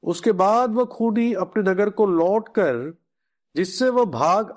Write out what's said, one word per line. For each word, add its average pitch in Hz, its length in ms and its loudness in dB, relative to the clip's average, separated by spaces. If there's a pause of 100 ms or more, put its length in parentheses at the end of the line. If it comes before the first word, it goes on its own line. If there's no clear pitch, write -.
उसके 175 280 -2
बाद 214 420 2
वह 247 120 0
खूनी 233 480 -2
अपने 190 380 -4
नगर 202 180 0
को 208 160 0
लौटकर, 170 880 0 (640)
जिससे 185 340 -2
वह 247 160 2
भाग 170 500 0